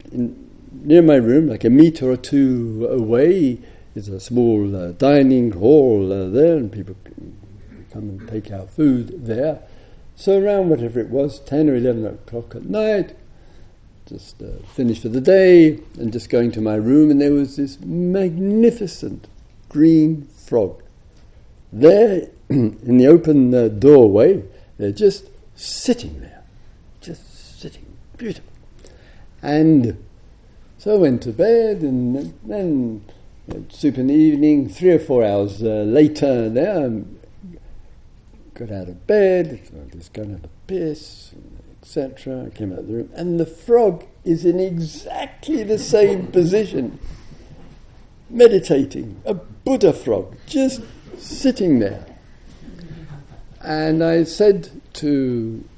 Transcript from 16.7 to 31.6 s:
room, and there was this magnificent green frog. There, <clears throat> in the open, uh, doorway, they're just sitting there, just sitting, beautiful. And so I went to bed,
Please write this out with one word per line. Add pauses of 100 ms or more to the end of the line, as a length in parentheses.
room,
and
there
was
this
magnificent (420)
green (180)
frog. (920)
There, (100)
<clears throat>
in
the
open,
uh,
doorway, (340)
they're
just (300)
sitting
there, (580)
just
sitting, (320)
beautiful. (880)
And (800)
so
I
went
to
bed,